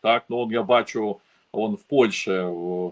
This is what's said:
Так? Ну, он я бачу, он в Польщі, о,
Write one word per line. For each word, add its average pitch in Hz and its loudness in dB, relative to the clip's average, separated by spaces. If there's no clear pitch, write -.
Так? 117 2
Ну, 120 -2
он 120 -2
я 117 0
бачу, 113 2
он 107 -2
в 98 -10
Польщі, 117 2
о, 90 -4